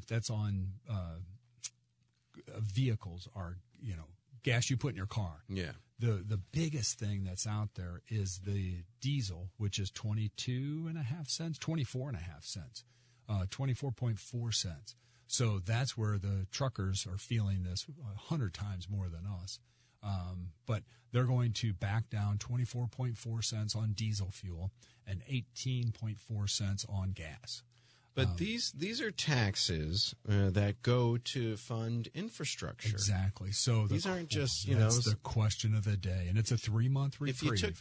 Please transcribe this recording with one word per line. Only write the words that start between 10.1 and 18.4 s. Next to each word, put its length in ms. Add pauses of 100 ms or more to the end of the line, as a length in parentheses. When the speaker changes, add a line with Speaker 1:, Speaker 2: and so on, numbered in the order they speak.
Speaker 1:
and 100
a 60
half 260
cents, 300
twenty-four 480
and 100
a 40
half 240
cents, 400 (420)
uh, 220
twenty-four 420
point 260
four 360
cents. 420 (320)
So 320
that's 380
where 200
the 340
truckers 540
are 120
feeling 460
this 260
a 280
hundred 360